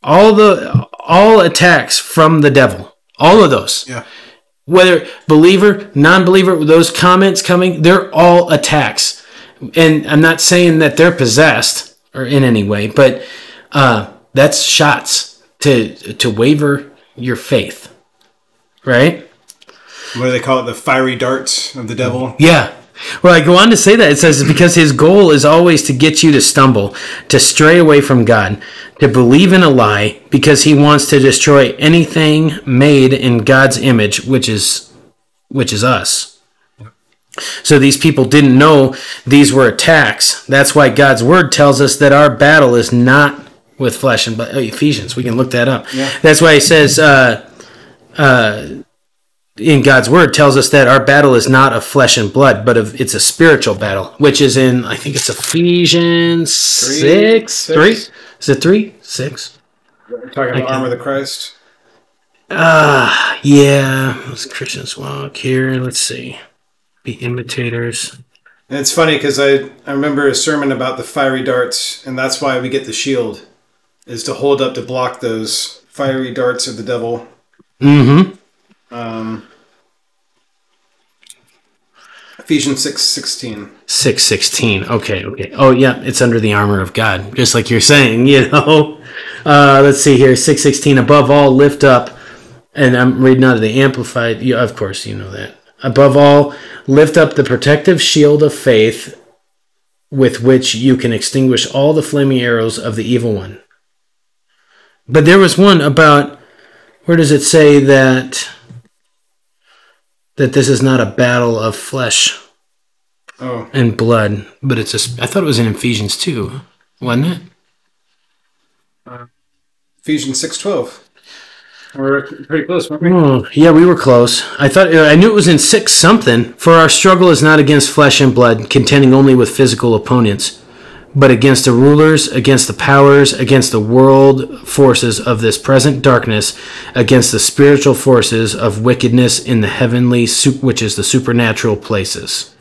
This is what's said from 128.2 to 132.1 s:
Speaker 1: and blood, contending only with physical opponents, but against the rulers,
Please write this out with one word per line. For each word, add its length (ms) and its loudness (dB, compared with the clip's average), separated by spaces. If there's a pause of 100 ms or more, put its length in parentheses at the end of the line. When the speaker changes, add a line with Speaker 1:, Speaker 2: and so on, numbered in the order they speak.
Speaker 1:
and 120 2
blood, 360 0
contending 420 2
only 220 4
with 200 0
physical 400 0
opponents, 680 -2 (520)
but 160 4
against 360 2
the 60 2
rulers, 560 4